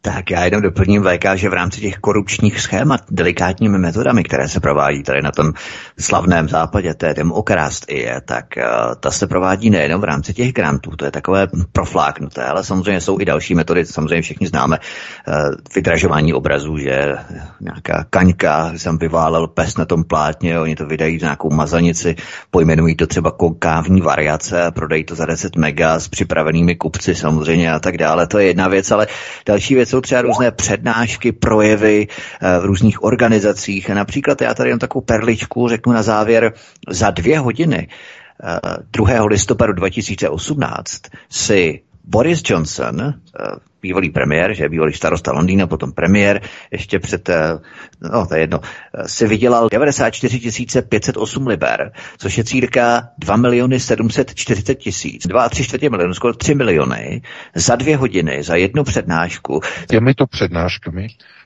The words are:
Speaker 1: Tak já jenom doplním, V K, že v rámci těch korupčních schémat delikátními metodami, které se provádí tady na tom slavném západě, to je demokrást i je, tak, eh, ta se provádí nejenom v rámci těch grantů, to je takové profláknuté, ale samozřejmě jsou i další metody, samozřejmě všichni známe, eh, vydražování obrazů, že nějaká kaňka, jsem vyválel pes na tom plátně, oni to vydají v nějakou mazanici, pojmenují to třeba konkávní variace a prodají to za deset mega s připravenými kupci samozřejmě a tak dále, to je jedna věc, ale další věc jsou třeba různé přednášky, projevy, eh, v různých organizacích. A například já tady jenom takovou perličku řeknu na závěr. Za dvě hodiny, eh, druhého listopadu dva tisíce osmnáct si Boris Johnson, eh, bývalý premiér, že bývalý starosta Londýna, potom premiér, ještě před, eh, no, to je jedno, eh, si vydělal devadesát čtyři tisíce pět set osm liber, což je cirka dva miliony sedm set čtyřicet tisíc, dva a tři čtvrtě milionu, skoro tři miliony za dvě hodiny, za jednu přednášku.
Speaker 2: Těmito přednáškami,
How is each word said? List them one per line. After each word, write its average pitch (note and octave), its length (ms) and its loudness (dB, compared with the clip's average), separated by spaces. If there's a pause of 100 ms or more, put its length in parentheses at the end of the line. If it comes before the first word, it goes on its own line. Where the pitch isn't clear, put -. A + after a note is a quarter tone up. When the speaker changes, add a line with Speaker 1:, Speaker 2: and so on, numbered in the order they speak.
Speaker 1:
Tak F#2+ 300 -6
já F2 140 0
jenom G2+ 180 2
doplním, G2+ 400 4
V F2+ 160 4
K, G2 180 2
že F#2+ 120 -2
v F#2 40 0
rámci F2+ 280 -2
těch G2+ 160 -6
korupčních G#2 640 0
schémat B2+ 400 0 (100)
delikátními F2+ 680 0
metodami, G2 460 2
které C2+ 240 0
se - 120 -2
provádí C#2+ 420 0
tady C#2 200 -2
na D2 80 -2
tom D#2 220 0 (460)
slavném E2+ 500 2
západě, D#2+ 460 0
to - 120 -2
je D2+ 80 2
demokrást D#2 760 -2
i C#2+ 100 -4
je, A#1+ 260 -6
tak, - 340 -8
eh, B1 60 -2 (360)
ta C#2+ 100 -2
se - 160 -2
provádí F#2 440 0
nejenom E2 300 2
v G#2 40 -2
rámci D#2 300 -4
těch B2 180 -2
grantů, D#2+ 440 -2
to D2 80 -8
je C#2+ 60 -2
takové F#2+ 380 0 (240)
profláknuté, D2 720 -2
ale D#2+ 200 -2
samozřejmě F#2+ 360 0
jsou F#2+ 200 -2
i G2+ 40 0
další D2+ 300 0
metody, E2+ 320 2
samozřejmě D#2+ 360 -2
všichni E2 240 -6
známe, D2 320 0 (500)
eh, - 40 -2 (420)
vydražování E2 600 2
obrazů, D2 440 -2
že C#2 380 0 (440)
nějaká E2 500 -4
kaňka, E2+ 640 2
jsem E2 220 -2
vyválel E2 480 0
pes E2 300 -2
na F2 80 0
tom E2+ 200 0
plátně, D#2+ 560 0
oni D#2+ 160 -2
to D#2 100 -8
vydají D#2+ 320 -2
v E2 40 -4
nějakou D2+ 280 -2
mazanici, E2 680 0 (340)
pojmenují D#2+ 460 4
to E2 100 0
třeba D#2+ 240 0
konkávní E2 680 2
variace D#2 640 0
a E2+ 60 0
prodají D#2+ 340 -2
to E2+ 100 -10
za D#2+ 120 -4
deset E2 300 -4
mega D#2+ 440 2
s - 80 -10
připravenými E2 680 0
kupci - 380 -2
samozřejmě E2 580 0
a D#2 60 0
tak E2+ 180 -2
dále, D#2+ 300 2
to G#2 120 0
je G2+ 80 6
jedna F#2 220 2
věc, F#2+ 220 2
ale G#2+ 160 4 (400)
další G#2 280 2
věc B2 140 4
jsou C3 120 2
třeba B2+ 220 0
různé A#2+ 280 2
přednášky, A2+ 840 -2
projevy, G#2+ 760 4
eh, - 520 -2
v F2+ 40 -4
různých G2+ 380 2
organizacích. G#2 880 2
A G2 40 0
například C3 480 -2
já A#2 120 0
tady B2 140 0
jenom A#2+ 100 0
takovou B2+ 240 -4
perličku A#2 640 0
řeknu A#2 240 2
na A2+ 100 4
závěr. A2 500 4 (360)
Za G2 220 2
dvě A#2 280 2
hodiny, B2+ 500 0
eh, - 680 -12 (340)
druhého A2 340 4
listopadu G#2+ 460 2
dva F2+ 160 0
tisíce F#2+ 400 -4
osmnáct - 720 -4 (300)
si E2+ 500 0 (280)
Boris D3 360 2
Johnson, D#2 560 -2
eh, C#3 120 -4 (720)
bývalý F2+ 280 -2
premiér, D#2+ 440 0
že D2+ 140 -2
bývalý D#2 240 0
starosta D#2+ 400 -2
Londýna, F2+ 340 2
potom D2+ 260 -4
premiér, G2+ 480 2 (320)
ještě - 260 -4
před, - 300 -4
eh, D#2+ 300 2 (540)
no, G#2 140 0
to E2 80 -4
je D#2+ 60 2
jedno, D#2+ 240 0
eh, - 440 -12
si - 180 0
vydělal A#2 460 4
devadesát C3 380 2
čtyři A#2 300 -2
tisíce A#2 420 -2
pět G#2+ 220 -2
set - 120 -2
osm C3 300 -4
liber, C#2+ 460 -2 (260)
což G2 200 -4
je A2+ 60 0
cirka A#2+ 640 2 (100)
dva G2+ 180 0
miliony B2 440 4
sedm A#2 300 0
set - 240 -2
čtyřicet A2 400 -2
tisíc, - 520 -8
dva A2 180 2
a A#2 40 0
tři B2+ 160 -2
čtvrtě C3+ 260 -2
milionu, F2+ 240 0
skoro A#2 200 0
tři D3 200 0
miliony D#2 680 0 (320)
za A#2+ 220 2
dvě C#3 200 2
hodiny, E2 460 0
za E2 140 0
jednu G#2+ 280 2
přednášku. E2 760 -2 (280)
Speaker 2:
Těmito B2+ 380 4
přednáškami, F2 840 -4 (380)